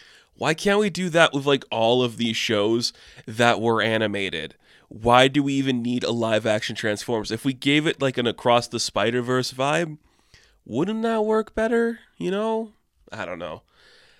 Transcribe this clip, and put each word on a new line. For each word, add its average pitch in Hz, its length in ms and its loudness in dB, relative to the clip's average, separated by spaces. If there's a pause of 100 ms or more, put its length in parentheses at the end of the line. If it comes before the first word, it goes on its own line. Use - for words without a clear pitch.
(340)
Why 151 220 -2
can't 202 240 2
we 214 100 0
do 175 200 -4
that 165 220 6
with, 139 140 -4
like, 139 240 2
all 113 320 2
of 117 160 0
these 113 200 -2
shows 113 540 0 (360)
that 113 340 2
were 113 220 2
animated? 101 720 -2 (320)
Why 120 400 4
do 139 160 2
we 139 100 -2
even 135 300 0
need 123 200 -2
a - 80 -2
live 113 360 0
action 110 280 -2
Transformers? 107 540 -4
If 113 160 -6
we 135 80 0
gave 143 320 2
it, - 160 -4
like, 131 160 0
an 123 80 -2
Across 120 440 2
the 120 100 -6
Spider-Verse 123 760 -2
vibe, 151 460 -2 (680)
wouldn't 185 340 -2
that 226 200 0
work 220 320 0
better? 233 440 0 (180)
You 175 120 -6
know? 220 440 -4 (360)
I 101 160 -10
don't 87 140 -10
know. 82 220 -10 (580)